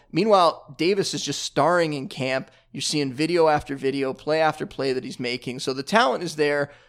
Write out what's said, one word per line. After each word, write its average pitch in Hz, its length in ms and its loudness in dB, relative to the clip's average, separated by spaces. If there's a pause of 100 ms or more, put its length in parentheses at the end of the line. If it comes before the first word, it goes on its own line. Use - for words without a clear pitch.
(120)
meanwhile, 175 640 4
Davis 185 380 0
is 147 100 -6
just - 200 -6
starring 160 500 2
in 135 140 -6
camp. 131 420 -4 (220)
You're 127 100 -10
seeing 143 320 -2
video 160 340 2
after 147 280 0
video, 135 380 -2
play 156 280 0
after 156 240 0
play 135 260 -4
that 127 120 -2
he's - 160 -12
making. 123 400 -6
So 135 140 -4
the 131 100 -6
talent 226 400 2
is 156 120 -8
there. 143 360 0 (180)